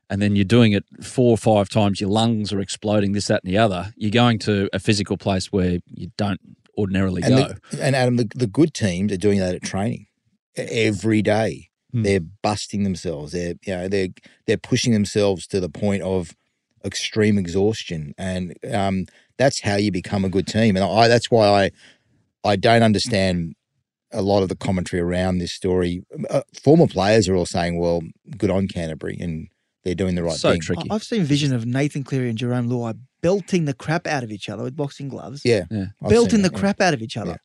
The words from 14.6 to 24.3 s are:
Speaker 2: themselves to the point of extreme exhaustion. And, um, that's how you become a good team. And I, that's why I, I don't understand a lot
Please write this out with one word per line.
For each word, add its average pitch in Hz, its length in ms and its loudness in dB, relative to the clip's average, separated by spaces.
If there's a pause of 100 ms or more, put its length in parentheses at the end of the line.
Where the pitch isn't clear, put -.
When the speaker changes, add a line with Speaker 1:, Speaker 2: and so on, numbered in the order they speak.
Speaker 2:
themselves 101 560 0
to 101 100 -2
the 90 100 -2
point 98 340 -2
of 92 340 -4 (480)
extreme 104 520 0
exhaustion. 87 800 -2
And, 90 380 -6 (180)
um, 98 340 -2 (320)
that's 135 240 2
how 101 120 0
you 104 160 2
become 95 340 -2
a 95 40 0
good 90 180 0
team. 107 300 2
And 95 80 2
I, 110 240 4
that's 117 240 2
why 101 320 6
I, 87 60 0 (800)
I 104 60 4
don't 113 300 4
understand 92 680 0 (580)
a 104 100 -4
lot 98 200 4